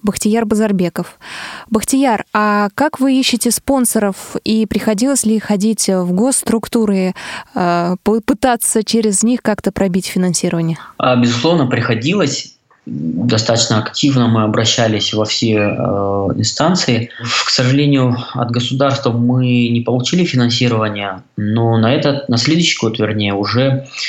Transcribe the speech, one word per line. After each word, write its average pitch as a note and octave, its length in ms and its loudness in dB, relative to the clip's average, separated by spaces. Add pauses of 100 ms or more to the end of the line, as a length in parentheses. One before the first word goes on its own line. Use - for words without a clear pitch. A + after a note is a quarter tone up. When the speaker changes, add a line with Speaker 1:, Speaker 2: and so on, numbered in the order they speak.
Speaker 1:
Бахтияр G#3+ 420 0
Базарбеков. G#3 720 0 (520)
Бахтияр, A#3 640 0
а G#3 420 2
как D4+ 240 -2
вы C4+ 180 2
ищете A#3+ 340 0
спонсоров A3+ 920 -2
и A3 220 0
приходилось A3 580 0
ли A3 160 2
ходить G#3 480 0
в F3+ 240 0
госструктуры, G#3+ 1000 0 (420)
э, F3 480 0
п-, A3 160 2
пытаться A#3 640 0
через G#3+ 400 0
них A#3+ 180 2
как-то G3+ 300 -2
пробить F#3+ 360 0
финансирование? E3+ 680 0 (200)
Speaker 2:
А, B2+ 180 2
безусловно, A#2+ 520 2
приходилось. C3+ 920 -2 (300)
Достаточно A2+ 880 0
активно B2+ 500 0
мы A2+ 160 2
обращались A2 720 0
во G#2+ 100 0
все, A2 360 0
э, G2 760 -2
инстанции. B2+ 760 0 (340)
К - 60 -4
сожалению, C3+ 680 2 (160)
от B2 160 -4
государства B2+ 640 0
мы B2 580 2
не A#2 120 2
получили B2 440 0
финансирования, A2 960 0 (160)
но A2+ 400 2
на A2+ 160 2
этот, C#3+ 340 0
на A#2+ 100 0
следующий D#3+ 440 0
год, A2 160 -2
вернее, G#2 380 -2
уже B2 500 0 (240)